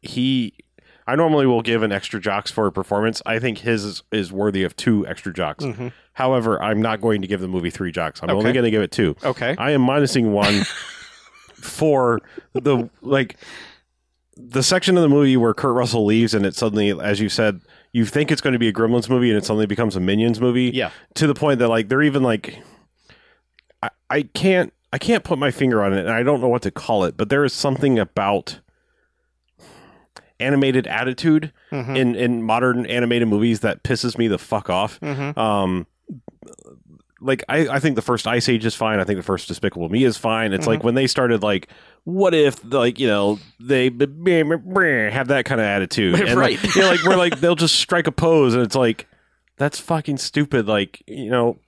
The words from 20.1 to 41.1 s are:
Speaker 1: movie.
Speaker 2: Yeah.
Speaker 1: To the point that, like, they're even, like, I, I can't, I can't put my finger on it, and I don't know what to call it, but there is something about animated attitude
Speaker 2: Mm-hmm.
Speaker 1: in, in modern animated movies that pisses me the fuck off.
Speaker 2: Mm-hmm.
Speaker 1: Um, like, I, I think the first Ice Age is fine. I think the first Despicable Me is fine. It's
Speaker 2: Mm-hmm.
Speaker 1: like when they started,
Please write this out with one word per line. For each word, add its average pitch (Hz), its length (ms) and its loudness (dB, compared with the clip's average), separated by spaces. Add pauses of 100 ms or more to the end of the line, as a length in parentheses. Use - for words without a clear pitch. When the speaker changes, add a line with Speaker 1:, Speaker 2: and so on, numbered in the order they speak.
Speaker 1:
movie. 123 340 0
Speaker 2:
Yeah. 113 160 -4 (240)
Speaker 1:
To 156 120 0
the 143 80 2
point 139 260 0
that, 120 80 2
like, 113 200 0
they're 135 140 2
even, 143 200 2
like, 113 360 -2 (1200)
I, 117 80 -8 (200)
I 147 120 0
can't, 180 500 0 (200)
I - 60 -4
can't - 260 0
put 151 140 -2
my 139 120 0
finger 120 320 2
on 98 100 2
it, 98 80 0
and 90 100 -4
I 113 120 0
don't 135 180 2
know 127 80 0
what 120 140 0
to 98 80 -4
call 104 340 -2
it, - 120 -2
but 110 120 -2
there 143 160 2
is 131 80 0
something 135 460 0
about 101 600 -2 (1800)
animated 135 460 2
attitude 151 680 0 (200)
Speaker 2:
Mm-hmm. 131 240 -6
Speaker 1:
in, 123 180 2
in 120 300 -2
modern 120 420 0
animated 120 400 0
movies 110 340 2
that - 220 -2
pisses 120 340 -2
me 117 120 0
the 95 100 0
fuck - 320 -6
off. 95 300 -2
Speaker 2:
Mm-hmm. 143 360 -8
Speaker 1:
Um, 98 520 -2 (1300)
like, 131 280 -2
I, 151 200 2
I 135 120 0
think 139 160 2
the 113 60 -2
first 120 260 -2
Ice 117 200 0
Age 113 160 2
is 113 120 -2
fine. 107 240 0
I 92 40 0
think 101 140 -2
the 90 60 -8
first 95 240 -4
Despicable 87 400 -4
Me 117 160 2
is 117 120 2
fine. 113 360 -2
It's 95 100 -2
Speaker 2:
Mm-hmm. 113 80 0
Speaker 1:
like 110 140 0
when 117 100 2
they 135 140 2
started, 120 340 0